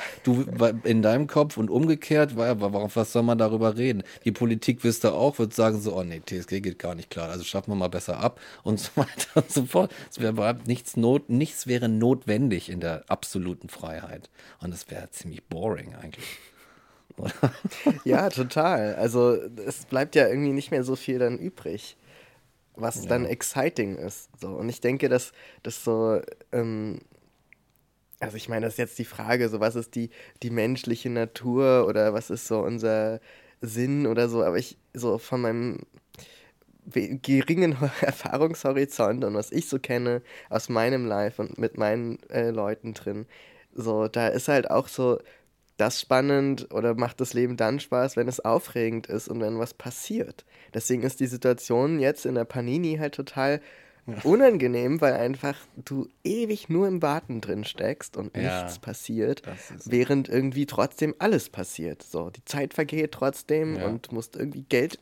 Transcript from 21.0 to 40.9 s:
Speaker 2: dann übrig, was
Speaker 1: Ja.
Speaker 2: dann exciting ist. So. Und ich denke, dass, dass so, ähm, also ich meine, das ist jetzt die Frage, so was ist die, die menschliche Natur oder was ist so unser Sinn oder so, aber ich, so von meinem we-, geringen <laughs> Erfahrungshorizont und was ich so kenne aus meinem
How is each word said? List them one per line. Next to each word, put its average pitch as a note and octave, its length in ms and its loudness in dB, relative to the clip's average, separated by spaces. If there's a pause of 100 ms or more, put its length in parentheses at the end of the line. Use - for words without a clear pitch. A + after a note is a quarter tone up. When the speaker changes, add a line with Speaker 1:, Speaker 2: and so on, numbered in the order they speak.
Speaker 2:
dann B2 200 2
übrig, B2 580 -10 (800)
was A2+ 280 -4
Speaker 1:
Ja. - 60 -10
Speaker 2:
dann A#2+ 180 2
exciting A#2 720 -2
ist. - 340 -12 (100)
So. F2+ 140 -10
Und A2 140 -6
ich B2 120 -8
denke, C3 280 0
dass, B2 240 0 (300)
dass - 220 -12
so, A2+ 360 2 (320)
ähm, A2 480 -4 (1200)
also G#2+ 160 -8
ich - 120 -12
meine, A2+ 180 -2
das A2 80 -4
ist - 40 -14
jetzt A#2+ 200 -4
die A#2 60 -4
Frage, A#2 440 0
so G#2+ 120 -2
was A2+ 160 2
ist A#2 180 -6
die, A#2 160 -4 (320)
die A#2+ 80 -4
menschliche A#2 600 0
Natur A#2+ 800 4
oder G#2+ 260 4
was A#2+ 160 -4
ist A2+ 160 -6
so A2 140 0
unser A2 600 0 (400)
Sinn B2+ 460 -2
oder A#2 220 2
so, A#2 140 0
aber F2 160 2
ich, - 200 -6 (160)
so A#2 240 -2
von B2+ 240 -4
meinem A#2 380 -2 (1040)
we-, C3 340 -2
geringen D#3 580 2 (140)
<laughs> - 100 -6
Erfahrungshorizont C3+ 1200 0
und G#2 100 -2
was - 180 -4
ich - 160 -2
so C3+ 100 -2
kenne B2 440 -2 (260)
aus A2 200 -4
meinem B2 380 2